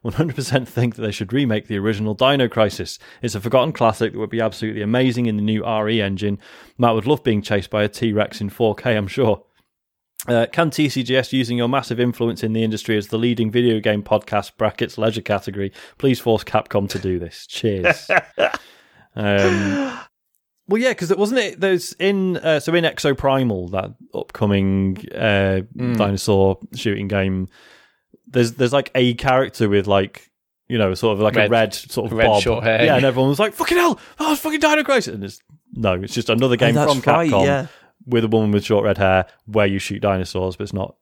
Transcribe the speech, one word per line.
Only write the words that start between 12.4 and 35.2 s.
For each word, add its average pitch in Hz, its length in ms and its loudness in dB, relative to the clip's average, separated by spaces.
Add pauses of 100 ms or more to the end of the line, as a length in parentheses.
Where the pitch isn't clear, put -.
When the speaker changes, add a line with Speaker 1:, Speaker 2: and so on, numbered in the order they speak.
Speaker 1:
in 110 120 -2
the 113 100 0
industry 110 320 -2
as 104 140 -2
the 113 80 -4
leading 117 340 0
video 117 300 2
game 104 200 0
podcast, 104 560 -2
brackets, 110 400 -2
leisure 110 240 -2
category, 98 520 -4 (240)
please 131 240 0
force 110 240 2
Capcom 101 420 0
to 98 120 -6
do 92 200 -4
this? - 280 -14
Cheers." 95 680 -2
Speaker 2:
<laughs> - 40 4 (960)
Speaker 1:
Um, 101 840 0 (680)
well, 208 140 0
yeah, 254 120 2
'cause 170 160 -6
it 185 80 2
wasn't 214 220 0
it, 202 200 -4
there's 185 340 0
in, 185 440 0
uh, 156 220 0
so 160 160 -2
in 170 80 4
Exoprimal, 131 880 0
that 101 200 -4 (220)
upcoming, 98 840 0 (180)
uh, 98 460 2 (140)
Speaker 3:
Mm. 123 220 -2
Speaker 1:
dinosaur 98 640 2 (160)
shooting 101 320 -4
game, 95 400 0 (800)
there's, 120 260 2
there's, 123 200 0
like, 139 200 0
a 123 220 2
character 131 520 0
with, 101 200 2
like, 98 420 0 (380)
you 123 100 -4
know, 98 160 2
sort 107 240 0
of 104 40 0
like 107 140 2
Speaker 3:
Red, 104 120 4
Speaker 1:
a - 20 0
red 113 240 2
sort - 380 -6
of 113 60 -2
Speaker 3:
red 113 100 4
Speaker 1:
bob. 104 160 4
Speaker 3:
short 110 200 0
hair. 113 220 4
Speaker 1:
Yeah, 143 120 4
and 131 80 4
everyone 131 240 2
was 143 100 0
like, 208 140 0
"Fucking - 260 0
hell, 339 200 2 (200)
that 311 100 -2
was 302 100 0
fucking 311 200 -4
Dino 302 240 2
Crisis." 262 320 -2
And 98 80 -8